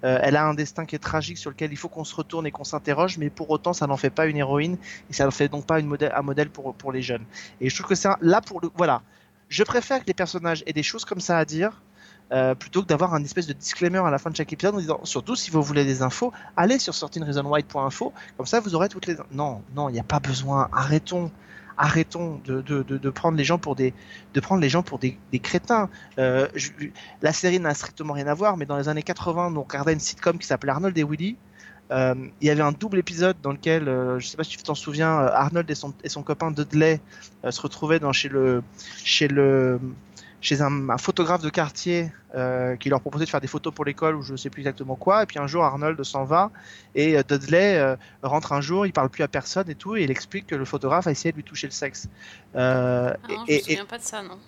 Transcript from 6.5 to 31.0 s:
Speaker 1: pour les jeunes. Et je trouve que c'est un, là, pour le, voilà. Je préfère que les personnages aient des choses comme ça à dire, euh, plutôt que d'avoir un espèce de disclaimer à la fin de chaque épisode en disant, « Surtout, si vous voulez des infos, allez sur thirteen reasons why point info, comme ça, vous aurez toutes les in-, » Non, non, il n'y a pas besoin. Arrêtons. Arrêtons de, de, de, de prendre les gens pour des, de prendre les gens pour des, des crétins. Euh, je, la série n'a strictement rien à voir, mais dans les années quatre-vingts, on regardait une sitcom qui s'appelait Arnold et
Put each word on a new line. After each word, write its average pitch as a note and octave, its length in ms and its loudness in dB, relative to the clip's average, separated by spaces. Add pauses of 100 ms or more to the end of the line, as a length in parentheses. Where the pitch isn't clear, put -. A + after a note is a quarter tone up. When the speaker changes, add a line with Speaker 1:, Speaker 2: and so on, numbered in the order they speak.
Speaker 1:
pour C3+ 200 -6
les C3 80 -2
jeunes. A#2+ 240 -4 (340)
Et B2+ 100 0
je - 60 -2
trouve F#3 140 -8
que F#3+ 60 4
c'est G3+ 120 0
un, F#3+ 140 4
là, F3 180 6
pour F#3 220 -6
le, E3 140 -4
voilà. D#3 260 2 (480)
Je G3 160 2
préfère B3+ 340 0
que A#3+ 80 -8
les F#3+ 60 -2
personnages E3+ 540 -2
aient D#3 40 -6
des D3+ 120 0
choses - 200 -6
comme F#3 160 -6
ça E3+ 180 2
à D#3+ 60 4
dire, D#3+ 380 -2 (500)
euh, C3 240 4
plutôt - 260 -2
que G3 60 -4
d'avoir E3+ 260 4
un D3 120 2
espèce E3+ 220 -4
de C#3+ 60 -6
disclaimer - 440 0
à F3+ 120 4
la C#3 80 2
fin E3 120 -4
de D#3+ 80 -6
chaque D#3 160 -4
épisode G3 220 0
en G3+ 40 -2
disant, « D#3+ 240 -2
Surtout, E3 320 -4
si - 160 -6
vous D#3 100 6
voulez C#3+ 220 2
des C3+ 180 2
infos, F3+ 300 0 (240)
allez A3 240 6
sur E3 160 -4
thirteen D#3+ 300 -6
reasons C#3+ 200 0
why D3 160 4
point C#3+ 240 -4
info, A3 280 -4 (240)
comme C3 80 -6
ça, A#3 160 2
vous G3+ 120 -4
aurez E3+ 140 2
toutes F#3+ 200 -8
les E3 120 -4
in-, » - 140 -12
Non, C3+ 280 -4 (140)
non, C#3+ 140 -2
il B2 40 -4
n'y A#2 60 -2
a A2+ 60 -4
pas D3 160 0
besoin. C3+ 500 0
Arrêtons. D#3 580 2 (480)
Arrêtons D#3+ 680 0
de, C3+ 160 -2
de, C3+ 220 -2
de, C3+ 140 -4
de C#3 120 -2
prendre D#3+ 280 0
les C#3+ 60 2
gens E3 140 2
pour D3 180 -4
des, C3 180 2 (420)
de C#3 40 4
prendre F#3+ 220 0
les C#3+ 80 4
gens E3+ 140 2
pour - 160 -8
des, C3 180 -2 (140)
des B2+ 80 0
crétins. G3 500 0 (300)
Euh, C3 340 4
je, C#3 160 -4 (540)
la D#3 100 4
série F3+ 260 2
n'a D#3 140 0
strictement D3+ 400 -8
rien C#3+ 140 -4
à D3 80 2
voir, G3 200 2
mais D3+ 120 -6
dans C#3+ 100 -2
les C#3+ 100 -2
années D3+ 140 -2
quatre-vingts, E3+ 540 -2
on D3 80 -4
regardait C#3+ 300 0
une D3+ 60 0
sitcom - 380 -2
qui - 80 -12
s'appelait C#3 280 0
Arnold F3+ 220 0
et D#3+ 80 2